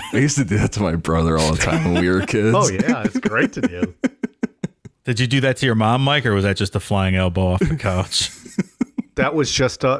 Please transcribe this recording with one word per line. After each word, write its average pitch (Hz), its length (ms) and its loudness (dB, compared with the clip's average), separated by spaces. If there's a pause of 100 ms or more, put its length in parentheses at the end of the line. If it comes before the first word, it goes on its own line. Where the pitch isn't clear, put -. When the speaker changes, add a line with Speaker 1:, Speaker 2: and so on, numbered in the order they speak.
(120)
Speaker 1:
I 110 60 0
used 143 200 2
to 131 60 2
do 98 140 -2
that - 140 -2
to 107 100 -4
my 85 140 0
brother 82 420 0
all 78 140 2
the 80 100 -2
time 82 300 0
when 87 100 2
we 87 60 2
were 92 140 2
kids. 110 340 2
Speaker 2:
Oh, 196 120 2
yeah. 104 360 0
It's - 140 -2
great - 360 0
to - 60 -8
do. 90 340 -4 (1080)
Speaker 3:
Did 120 160 -2
you 127 60 2
do 127 140 2
that 131 180 2
to 135 80 0
your 117 80 2
mom, 113 300 2
Mike, 139 220 2
or 110 80 2
was 98 100 2
that 98 120 2
just 98 200 -2
a 98 40 -2
flying 95 360 0
elbow 92 380 2
off 92 60 0
the 156 160 0
couch? 92 600 -2
<laughs> - 40 -20 (760)
Speaker 2:
That 143 200 0
was 143 160 0
just - 320 -2
a, 135 180 0